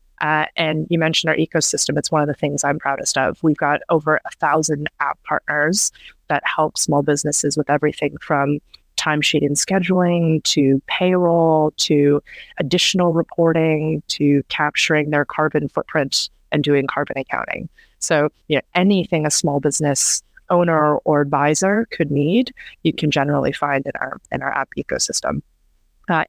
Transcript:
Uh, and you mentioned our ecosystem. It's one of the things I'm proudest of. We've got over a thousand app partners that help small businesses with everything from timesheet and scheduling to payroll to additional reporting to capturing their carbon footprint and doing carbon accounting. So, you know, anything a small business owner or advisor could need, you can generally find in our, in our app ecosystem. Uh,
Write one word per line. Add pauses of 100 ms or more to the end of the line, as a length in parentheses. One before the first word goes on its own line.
(220)
Uh, (100)
and
you
mentioned
our
ecosystem.
It's
one
of
the
things
I'm
proudest
of.
We've
got
over
a
thousand (120)
app
partners (380)
that
help
small
businesses
with
everything
from (360)
timesheet
and
scheduling
to
payroll
to (340)
additional
reporting
to
capturing
their
carbon
footprint (240)
and
doing
carbon
accounting. (320)
So, (180)
you
know, (120)
anything
a
small
business (280)
owner
or
advisor
could
need, (300)
you
can
generally
find
in
our, (120)
in
our
app
ecosystem. (680)
Uh,